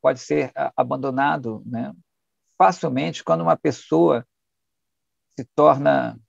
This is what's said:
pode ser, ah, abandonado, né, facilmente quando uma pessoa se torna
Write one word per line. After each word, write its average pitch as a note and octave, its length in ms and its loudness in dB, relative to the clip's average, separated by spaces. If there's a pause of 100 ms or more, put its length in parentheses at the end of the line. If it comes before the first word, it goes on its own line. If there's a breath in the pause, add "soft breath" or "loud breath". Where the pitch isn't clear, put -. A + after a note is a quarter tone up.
pode C#3 200 0
ser, C#3+ 340 -4
ah, - 220 -4
abandonado, C3 880 -2
né, A#2+ 260 -8 (680)
facilmente E3 680 0
quando E3 180 0
uma E3 140 2
pessoa D#3 680 0 (1080)
se C3 80 -10 (100)
torna C#3 640 2 (100)